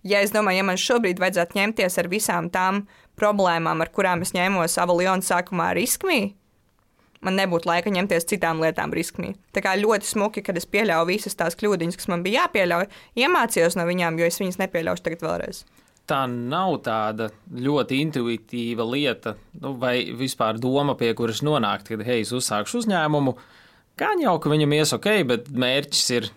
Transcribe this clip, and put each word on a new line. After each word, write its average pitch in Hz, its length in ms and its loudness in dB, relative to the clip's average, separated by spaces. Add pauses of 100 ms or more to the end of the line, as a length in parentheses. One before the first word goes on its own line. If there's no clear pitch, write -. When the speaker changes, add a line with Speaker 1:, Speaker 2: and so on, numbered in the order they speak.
Speaker 1:
Ja 202 160 2
es 202 160 2
domāju, 202 240 4
ja 196 80 2
man 185 140 0
šobrīd 220 420 2
vajadzētu 180 320 0
ņemties 202 460 0
ar 175 100 -2
visām 180 400 -2
tām 190 300 0 (380)
problēmām, 170 640 2
ar - 80 -6
kurām 180 320 0
es - 100 -4
ņēmos 180 480 2
Avalion 180 400 2
sākumā 175 480 0
ar 180 80 0
Riskmi, 226 540 0 (880)
man 190 160 0
nebūtu 180 320 0
laika 175 220 0
ņemties 180 340 0
citām 170 380 0
lietām 160 320 0
Riskmi. - 380 -6 (200)
Tā 196 80 -2
kā 190 160 0
ļoti 208 300 2
smuki, 208 340 -2
kad 175 160 -4
es - 80 -6
pieļauju 170 460 2
visas - 260 -4
tās 170 220 0
kļūdiņas, 175 400 0
kas - 100 -6
man 175 160 -2
bija 233 160 2
jāpieļauj, 185 460 0 (340)
iemācījos 226 560 2
no 170 80 0
viņām, 170 320 0
jo 170 80 2
es 170 160 -2
viņas 180 220 -4
nepieļaušu 175 420 -4
tagad 165 160 -6
vēlreiz. - 400 -6 (460)
Speaker 2:
Tā 135 180 0
nav 127 560 -2
tāda 110 460 -2 (260)
ļoti 131 480 0
intuitīva 117 880 -4
lieta, 120 460 -2 (160)
nu, 135 260 -10
vai 123 220 0 (180)
vispār 120 400 -2
doma, 131 400 0
pie 117 160 2
kuras 113 320 -2
nonākt, 113 460 0
kad, 110 100 -6
hei, 117 220 0
es 104 100 -6
uzsākšu 123 480 -2
uzņēmumu, 151 540 2 (640)
gan 392 200 0
jau, 254 220 4
ka 147 100 0
viņam 151 240 4
ies 151 240 2
ok, 202 140 0 (100)
bet 123 300 -2
mērķis 127 580 0
ir 117 260 -2